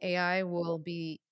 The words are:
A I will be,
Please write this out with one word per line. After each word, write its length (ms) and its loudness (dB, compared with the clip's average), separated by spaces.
A 140 2
I 260 2
will 360 0
be, 420 -6